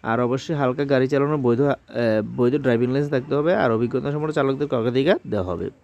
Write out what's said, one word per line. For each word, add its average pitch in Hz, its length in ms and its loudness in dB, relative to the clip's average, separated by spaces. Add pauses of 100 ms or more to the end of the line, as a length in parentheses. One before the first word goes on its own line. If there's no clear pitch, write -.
আর 117 80 2 (100)
অবশ্যই 131 320 -4
হালকা 131 320 0
গাড়ি 131 200 4
চালানোর 143 340 0
বৈধ, 120 200 4
আহ, 139 100 2 (640)
বৈধ 123 160 2 (120)
ড্রাইভিং 120 280 2
লাইসেন্স 143 220 0
থাকতে 139 240 -2
হবে, 160 120 0 (120)
আর 127 140 2
অভিজ্ঞতা 127 360 -2
সম্পন্ন 151 240 -4
চালকদেরকে 135 420 -2
অগ্রাধিকার 127 380 2 (140)
দেওয়া 98 200 -2
হবে। 90 160 -6 (160)